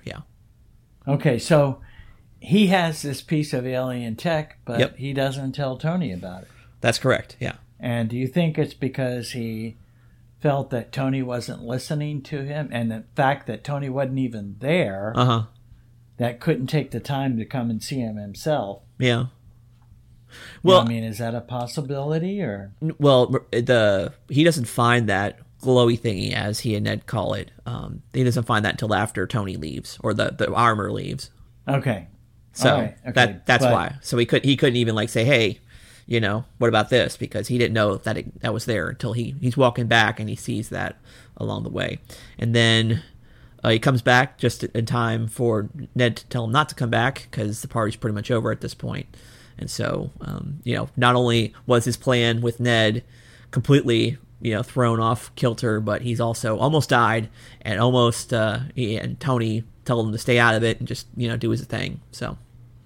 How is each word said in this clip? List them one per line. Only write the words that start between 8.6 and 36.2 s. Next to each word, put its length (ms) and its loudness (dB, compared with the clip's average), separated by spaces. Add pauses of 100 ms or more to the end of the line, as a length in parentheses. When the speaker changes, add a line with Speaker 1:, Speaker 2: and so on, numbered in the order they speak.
Speaker 2:
because 560 -4
he 460 -8 (640)
felt 300 0
that 220 -4
Tony 320 -2
wasn't 400 -6
listening 580 -4
to 220 -6
him, 280 -6
and 200 -2
the 140 -8 (100)
fact 320 2
that 160 -8
Tony 260 -4
wasn't 300 -2
even 400 -4
there, 560 0
Speaker 1:
Uh-huh. 280 4 (760)
Speaker 2:
that 220 -2
couldn't 280 0
take 240 -2
the 80 -4
time 380 -2
to 80 -4
come 260 -4
and 100 -4
see 180 -6
him 180 -4
himself? 640 -4 (160)
Speaker 1:
Yeah. 80 2
Speaker 2:
You 80 4
know 140 -2 (1300)
Speaker 1:
Well, 160 8
Speaker 2:
what 80 4
I 20 0
mean, 140 -4
is 160 -6
that 160 -4
a 60 -6
possibility, 1000 -4
or? 400 -6
Speaker 1:
n-, 180 -4
well, 340 6
r-, 280 -2
the, 520 2 (160)
he 140 4
doesn't 220 4
find 440 2
that 300 -2 (220)
glowy 380 4
thingy, 340 -4
as 260 -4
he 160 -2
and 80 -2
Ned 240 -4
call 260 -2
it. 160 -8 (160)
Um, 360 -10 (120)
he 100 2
doesn't 200 2
find 220 2
that 80 0
until 200 -2
after 320 -2
Tony 300 -4
leaves, 480 -10
or 100 0
the, 240 -2
the 160 0
armor 380 2
leaves. 400 -8 (360)
Speaker 2:
Okay. 400 -2 (460)
Speaker 1:
So 200 4
Speaker 2:
All 80 2
right, 220 -4
okay, 100 -8
Speaker 1:
that, 320 2
that's 200 4
Speaker 2:
but 80 6
Speaker 1:
why. 280 0
So 160 -2
he 80 4
could, 200 2
he 120 4
couldn't 200 4
even, 180 2
like, 140 0
say, 160 2
"Hey, 340 4 (460)
you 160 0